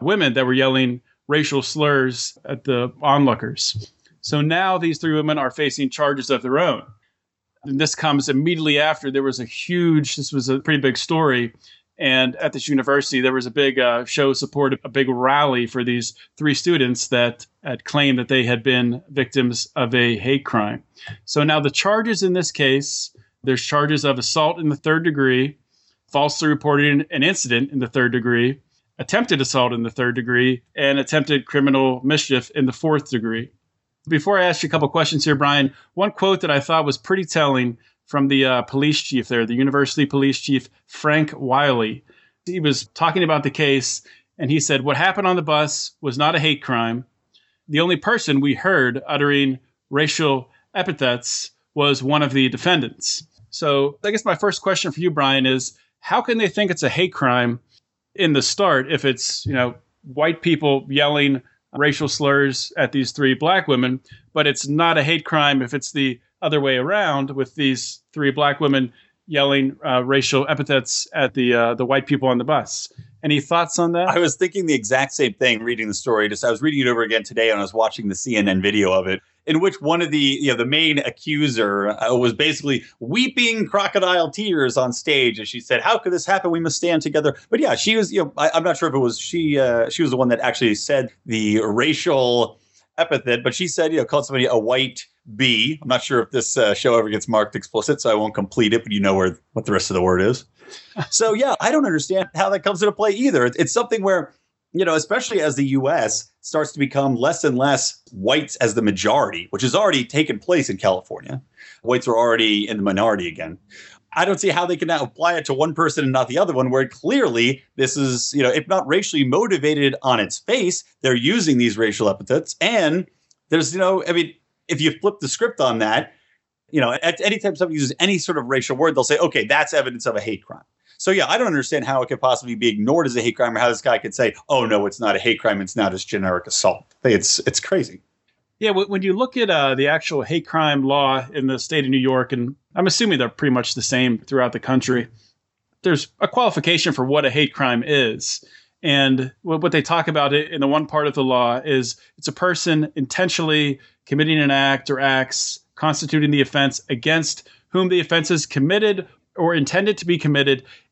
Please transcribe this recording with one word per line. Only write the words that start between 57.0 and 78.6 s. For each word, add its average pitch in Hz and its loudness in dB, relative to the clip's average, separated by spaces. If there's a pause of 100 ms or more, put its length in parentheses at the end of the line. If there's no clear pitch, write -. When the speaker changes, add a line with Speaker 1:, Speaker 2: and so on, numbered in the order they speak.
Speaker 1:
crime 123 2 (540)
in 175 2
the 139 4
start 147 0
if 143 -2
it's, - -4
you 143 -4
know, 123 0 (260)
white 151 -2
people 143 0
yelling 143 2 (320)
racial 147 0
slurs 139 0
at 143 0
these 135 -2
three 135 2
black 175 0
women, 127 0 (320)
but 151 2
it's 139 -2
not 160 2
a 143 2
hate 156 -2
crime 143 2
if 123 -4
it's 135 -8
the 131 -2 (220)
other 151 0
way 135 0
around 143 0
with 131 -6
these 135 -2 (120)
three 143 0
black 143 0
women 135 0 (360)
yelling, 139 0
uh, 127 0
racial 135 2
epithets 143 -2
at 139 -2
the, 123 2
uh, 117 2
the 123 -2
white 135 0
people 139 0
on 123 2
the 123 -2
bus? - -4 (320)
Any 147 2
thoughts 165 0
on 170 2
that? 175 0
Speaker 2:
I - 0
was 170 2
thinking 185 -2
the 156 0
exact 131 -2
same 123 0
thing 117 0
reading 113 -4
the 104 -6
story. 107 0
Just, 104 -6
I 123 0
was 113 -2
reading 147 0
it 127 2
over 117 0
again 110 0
today, 113 0
and 104 0
I - -4
was 95 -6
watching 110 -2
the 95 -4
C 120 -6
N 101 2
N 95 0
video 101 2